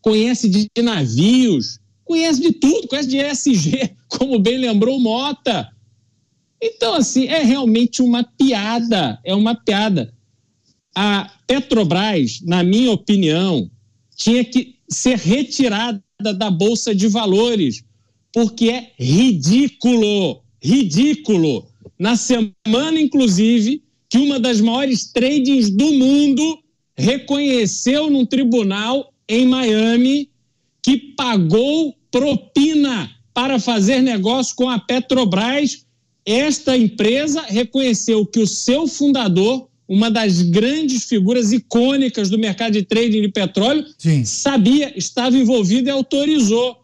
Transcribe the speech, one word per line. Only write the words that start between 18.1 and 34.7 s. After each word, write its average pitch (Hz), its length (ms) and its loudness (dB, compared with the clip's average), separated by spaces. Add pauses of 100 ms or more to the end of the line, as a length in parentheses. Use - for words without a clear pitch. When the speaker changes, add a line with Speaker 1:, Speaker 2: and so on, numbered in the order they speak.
Speaker 1:
porque 226 360 0
é 240 300 -8
ridículo, 208 1400 2 (200)
ridículo. 180 1040 0 (300)
Na 214 200 0
semana, 240 840 -2
inclusive, 240 840 2 (280)
que - 80 0
uma 277 220 2
das 233 200 0
maiores 240 540 0
tradings 262 560 2
do 240 240 2
mundo 285 680 2 (380)
reconheceu 269 1120 0
num 269 160 2
tribunal 233 880 -2 (160)
em 233 160 2
Miami 254 840 0 (540)
que 262 140 2 (180)
pagou 247 800 0 (160)
propina 277 960 0 (240)
para 254 260 -2
fazer 233 420 0
negócio 240 540 -2
com 254 140 0
a 240 100 -2